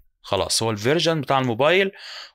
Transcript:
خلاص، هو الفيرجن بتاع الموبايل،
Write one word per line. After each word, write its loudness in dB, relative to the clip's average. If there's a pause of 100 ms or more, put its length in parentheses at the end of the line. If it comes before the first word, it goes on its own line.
(220)
خلاص، -2
هو 0
الفيرجن 0
بتاع 0
الموبايل، 2 (440)